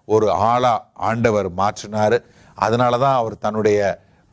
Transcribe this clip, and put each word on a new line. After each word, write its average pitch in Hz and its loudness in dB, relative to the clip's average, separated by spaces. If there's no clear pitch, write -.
ஒரு 107 2
ஆளா 117 0
ஆண்டவர் 107 -2
மாற்றினாரு. 107 -2
அதனால 120 0
தான் 135 0
அவர் 113 -4
தன்னுடைய 104 0